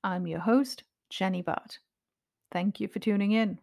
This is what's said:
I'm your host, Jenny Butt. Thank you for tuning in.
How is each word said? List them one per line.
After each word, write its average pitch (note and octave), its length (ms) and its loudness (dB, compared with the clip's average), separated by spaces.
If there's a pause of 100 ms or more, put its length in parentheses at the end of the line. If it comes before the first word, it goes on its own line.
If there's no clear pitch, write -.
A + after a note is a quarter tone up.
I'm F3+ 220 -2
your E3 140 -4
host, B3 440 2 (260)
Jenny F#3 340 -2
Butt. - 340 -4 (720)
Thank F#3 280 0
you G#3 80 -4
for - 120 -6
tuning G3+ 340 2
in. A3 300 0